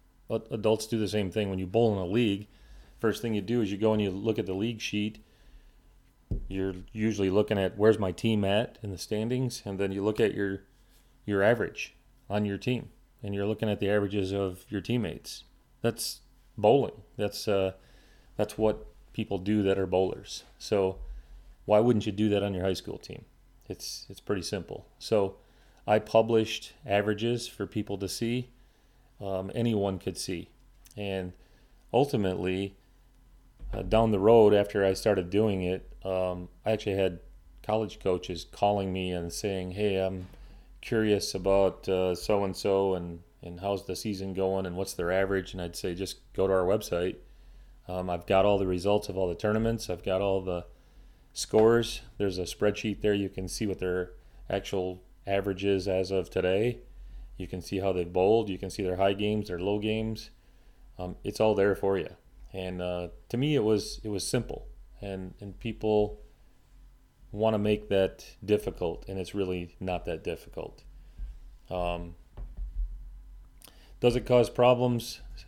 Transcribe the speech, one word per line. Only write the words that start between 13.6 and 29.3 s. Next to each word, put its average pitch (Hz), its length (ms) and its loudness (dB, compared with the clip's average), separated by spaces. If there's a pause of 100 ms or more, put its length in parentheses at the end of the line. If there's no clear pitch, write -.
at 101 80 0
the 98 100 0
averages 101 440 0
of 95 360 -4
your 101 120 -4
teammates. - 640 -4 (380)
That's - 400 -4 (360)
bowling. 113 400 4 (180)
That's, 104 300 -4
uh, 95 280 2 (600)
that's - 220 -2
what 107 280 0 (260)
people 101 260 -4
do 101 240 2
that 98 160 4
are 95 80 0
bowlers. - 560 0 (160)
So 95 400 0 (640)
why 104 140 6
wouldn't 113 280 4
you 107 60 -2
do 107 180 2
that 101 120 2
on 101 120 -2
your 90 100 -2
high 95 180 0
school - 160 -10
team? - 260 -16 (440)
It's, - 420 -12
it's 98 100 -18
pretty 95 220 -4
simple. - 440 -8 (120)
So 101 380 0 (500)
I 107 140 4
published 113 720 2 (120)
averages 107 600 0
for - 200 -8
people 101 320 -4
to 95 100 -4
see. 120 420 -4 (720)
Um, 95 340 -6